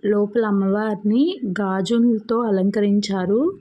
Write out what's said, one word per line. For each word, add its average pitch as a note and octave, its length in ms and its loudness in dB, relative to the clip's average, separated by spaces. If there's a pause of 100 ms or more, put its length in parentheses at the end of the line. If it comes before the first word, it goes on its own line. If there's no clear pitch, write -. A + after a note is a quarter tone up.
లోపల G#3 400 0
అమ్మవారిని G#3 760 0 (340)
గాజులతో A3 840 0
అలంకరించారు. G3+ 960 0 (200)